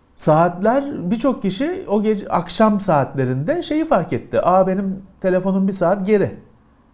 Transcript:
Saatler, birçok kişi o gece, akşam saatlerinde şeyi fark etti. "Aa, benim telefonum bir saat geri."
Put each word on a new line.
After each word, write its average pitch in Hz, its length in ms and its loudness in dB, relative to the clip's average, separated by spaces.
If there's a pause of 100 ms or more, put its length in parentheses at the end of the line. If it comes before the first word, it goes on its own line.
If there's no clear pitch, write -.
(160)
Saatler, 180 680 2 (280)
birçok 233 300 0
kişi 277 460 -4
o 208 160 0
gece, 214 240 -2
akşam 208 520 0
saatlerinde 143 840 0
şeyi 311 240 -2
fark 208 280 0
etti. - 280 -2
"Aa, 185 260 4
benim 190 340 -4 (200)
telefonum 190 460 0
bir 202 60 -2
saat 190 340 0
geri." 190 280 2 (580)